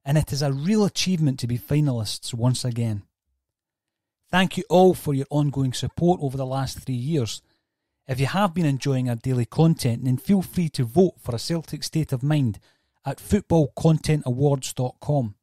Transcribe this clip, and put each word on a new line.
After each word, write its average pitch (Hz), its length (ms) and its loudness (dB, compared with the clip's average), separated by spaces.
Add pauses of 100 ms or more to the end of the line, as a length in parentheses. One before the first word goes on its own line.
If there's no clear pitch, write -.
and 143 120 0
it - 160 0
is 143 100 -4
a 139 100 -2
real 190 320 0
achievement 156 560 0
to 120 80 -6
be 120 100 -4
finalists 135 720 -2
once 120 320 0
again. 117 380 -4 (1300)
Thank 180 260 2
you - 140 -4
all 180 240 8
for 147 200 -4
your 135 140 -2
ongoing 139 440 0
support 170 500 0
over 135 140 -6
the 135 100 -4
last 131 320 -6
three 131 160 -8
years. 123 480 -4 (640)
If 131 140 -4
you 135 60 0
have 185 280 0
been 175 100 0
enjoying 131 460 0
our 117 60 -2
daily 123 300 0
content, 139 580 2
then 127 140 2
feel 190 240 2
free 170 260 -2
to 135 160 -4
vote 147 340 2
for - 160 -8
a 113 60 -6
Celtic 156 420 -6
State - 300 -4
of 123 100 -4
Mind 143 380 0 (440)
at - 140 -8
football 165 580 2
content 156 480 2
awards 135 480 0
dot 127 280 -4
com. 131 420 -2